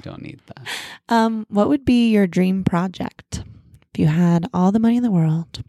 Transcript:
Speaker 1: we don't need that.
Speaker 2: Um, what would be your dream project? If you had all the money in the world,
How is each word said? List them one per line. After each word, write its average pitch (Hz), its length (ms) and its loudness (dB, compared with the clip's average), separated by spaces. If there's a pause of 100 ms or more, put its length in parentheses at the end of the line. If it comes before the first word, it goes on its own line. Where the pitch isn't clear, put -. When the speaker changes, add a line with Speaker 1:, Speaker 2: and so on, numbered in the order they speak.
Speaker 1:
we - 60 -14
don't - 100 -16
need - 260 -18
that. - 200 -18 (460)
Speaker 2:
Um, 226 360 0
what 208 200 2
would 277 160 0
be 240 260 4
your 202 160 4
dream 185 360 0
project? - 800 -6 (500)
If - 60 -6
you 170 80 2
had 170 460 2
all 180 180 2
the 214 80 2
money 226 180 2
in 240 60 0
the 240 80 0
world, 160 580 0